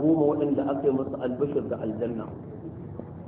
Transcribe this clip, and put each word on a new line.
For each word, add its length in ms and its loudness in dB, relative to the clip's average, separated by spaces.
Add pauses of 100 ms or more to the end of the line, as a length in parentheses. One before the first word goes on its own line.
goma 320 6
waɗanda 360 2
aka 180 2
yi 60 6
musu 280 0
albishir 480 0
da 80 -2
aljanna. 480 -2 (1040)